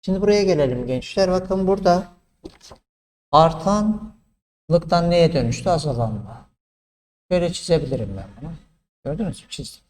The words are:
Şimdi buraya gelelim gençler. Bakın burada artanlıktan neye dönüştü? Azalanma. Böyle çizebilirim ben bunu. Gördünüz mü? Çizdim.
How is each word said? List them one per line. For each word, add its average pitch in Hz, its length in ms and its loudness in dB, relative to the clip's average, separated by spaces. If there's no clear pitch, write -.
Şimdi 190 180 -2
buraya 208 220 4
gelelim 139 440 2
gençler. 131 440 0
Bakın 185 360 0
burada 190 460 2
artanlıktan 170 1800 0
neye 170 220 6
dönüştü? 127 380 -2
Azalanma. 117 800 -4
Böyle 175 220 0
çizebilirim 131 640 -2
ben 95 120 -14
bunu. 160 120 -14
Gördünüz 170 380 -6
mü? - 80 -20
Çizdim. - 400 -14